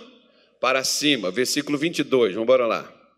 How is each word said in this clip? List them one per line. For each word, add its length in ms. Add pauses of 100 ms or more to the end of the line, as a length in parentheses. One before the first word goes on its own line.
(600)
para 220
cima. 480
Versículo 480
vinte 220
e 20
dois, 320
vamos 100
embora 220
lá. 240 (280)